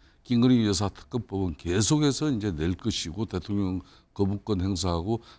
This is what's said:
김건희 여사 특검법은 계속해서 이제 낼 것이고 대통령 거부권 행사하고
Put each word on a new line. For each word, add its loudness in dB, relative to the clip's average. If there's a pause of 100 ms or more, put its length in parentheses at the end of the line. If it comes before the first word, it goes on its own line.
(240)
김건희 4
여사 0
특검법은 -6
계속해서 0
이제 -2
낼 -2
것이고 -6
대통령 -4 (320)
거부권 -2
행사하고 -2 (160)